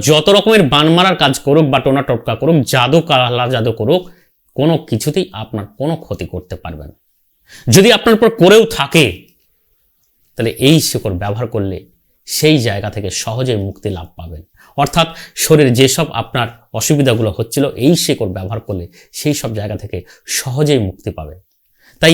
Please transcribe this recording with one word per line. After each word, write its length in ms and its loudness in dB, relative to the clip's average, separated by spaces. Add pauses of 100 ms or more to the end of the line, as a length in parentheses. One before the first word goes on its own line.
যত 280 2
রকমের 340 4
বান 260 2
মারার 280 4
কাজ 220 0
করুক 260 2
বা 160 0
টোনা 220 0
টোটকা 320 -4
করুক, 300 0
জাদু 360 2
কালা 480 0
জাদু 240 -2
করুক, 380 -2 (440)
কোনো 240 0
কিছুতেই 540 -4
আপনার 340 -8 (120)
কোনো 180 -4
ক্ষতি 300 -10
করতে 300 -12
পারবে 300 -14
না। 80 -20 (760)
যদি 220 6
আপনার 220 2
উপর 160 4
করেও 340 6
থাকে, 400 0 (1300)
তাহলে 120 -2
এই 300 2
শিকড় 340 -4
ব্যবহার 320 -6
করলে 400 -6 (400)
সেই 320 2
জায়গা 320 -4
থেকে 200 -8
সহজেই 460 -4
মুক্তি 340 -6
লাভ 260 -10
পাবেন। 260 -16 (340)
অর্থাৎ 320 0 (280)
শরীরে 340 4
যেসব 400 2
আপনার 380 -6 (240)
অসুবিধাগুলো 580 0
হচ্ছিল, 380 -4
এই 280 0
শিকড় 360 -4
ব্যবহার 280 -8
করলে 280 -8 (240)
সেই 220 -4
সব 200 -6
জায়গা 220 -8
থেকে 220 -10 (280)
সহজেই 520 -2
মুক্তি 320 -6
পাবেন। 280 -14 (640)
তাই 140 4